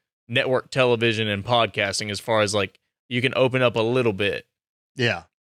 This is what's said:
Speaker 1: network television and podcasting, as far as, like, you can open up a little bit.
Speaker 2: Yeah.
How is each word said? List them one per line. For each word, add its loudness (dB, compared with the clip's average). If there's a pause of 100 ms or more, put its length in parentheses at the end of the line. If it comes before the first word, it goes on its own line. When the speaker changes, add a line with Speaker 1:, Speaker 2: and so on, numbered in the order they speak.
(280)
Speaker 1:
network -2
television 2
and -4
podcasting, -2
as -6
far 0
as, 0
like, -4 (300)
you -2
can -2
open 2
up 2
a 2
little 2
bit. -4 (500)
Speaker 2:
Yeah. -2 (280)